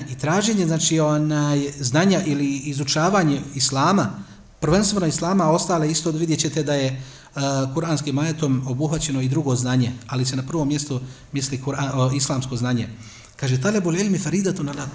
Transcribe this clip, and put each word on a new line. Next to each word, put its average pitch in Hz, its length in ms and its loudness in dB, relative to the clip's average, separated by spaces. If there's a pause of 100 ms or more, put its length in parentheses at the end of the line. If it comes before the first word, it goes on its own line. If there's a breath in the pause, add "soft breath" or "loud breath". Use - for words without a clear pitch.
(100)
i 127 80 -10
traženje, 196 480 0
znači, 160 340 2
onaj, 151 720 2 (100)
znanja 156 460 2
ili 143 300 0
izučavanje 151 840 0 (140)
islama, 139 560 2 (500 loud breath)
prvenstveno 196 460 2
islama, 170 380 2
a 156 60 4
ostale 165 400 2
isto 165 200 0
vidjet 156 300 0
ćete 151 220 0
da 143 120 0
je, 131 280 0 (320 loud breath)
a, 139 400 -2
kuranskim 151 440 0
ajetom 151 480 0
obuhvaćeno 139 560 -2
i 131 60 0
drugo 139 280 2
znanje, 123 360 2 (140)
ali 131 200 -2
se - 100 -4
na 131 60 -4
prvom 147 260 -2
mjestu 143 320 -2 (320 loud breath)
misli 139 320 -4
Kur'an, 139 300 -2
o, 131 180 2
islamsko 135 440 -2
znanje. 117 320 0 (540 loud breath)
Kaže, 131 160 2
"Talabul 180 400 2
ilmi 196 200 2
faridatun 175 500 -2
ala 143 260 -8